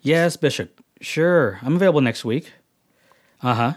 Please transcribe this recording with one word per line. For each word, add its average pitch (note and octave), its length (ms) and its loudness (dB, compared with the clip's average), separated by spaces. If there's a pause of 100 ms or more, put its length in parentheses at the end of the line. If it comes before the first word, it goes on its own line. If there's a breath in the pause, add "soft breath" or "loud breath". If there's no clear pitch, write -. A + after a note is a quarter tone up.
Yes, E3 360 0
Bishop. - 440 -4 (200)
Sure. D#3 640 0
I'm C3 140 -2
available F3+ 240 4
next A#2+ 240 0
week. A#2+ 280 -4 (880 soft breath)
Uh-huh. A#2+ 340 0